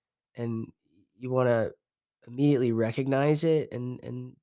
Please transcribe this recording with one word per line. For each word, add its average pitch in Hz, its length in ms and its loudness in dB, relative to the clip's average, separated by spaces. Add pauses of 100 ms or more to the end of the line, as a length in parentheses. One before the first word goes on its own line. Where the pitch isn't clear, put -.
(360)
and 117 320 -6 (480)
you 127 140 -10
wanna 123 420 2 (560)
immediately 127 440 2
recognize 135 720 2
it 160 280 0
and, 123 320 -8
and, 123 400 -12